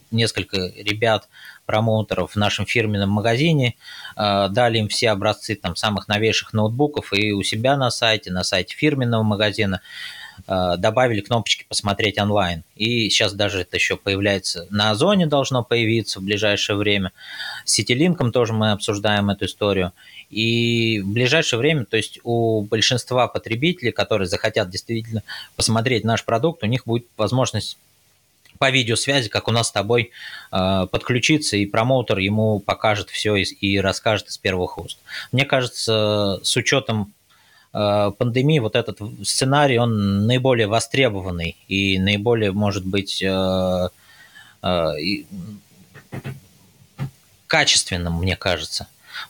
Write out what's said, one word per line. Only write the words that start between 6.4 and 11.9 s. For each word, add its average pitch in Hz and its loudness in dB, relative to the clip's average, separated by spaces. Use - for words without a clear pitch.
ноутбуков 113 0
и 104 2
у 98 0
себя 120 0
на 127 2
сайте, 110 0
на 90 -2
сайте - -2
фирменного 123 2
магазина, 104 0
э, 90 0
добавили 110 2
кнопочки - -2
"Посмотреть 101 -2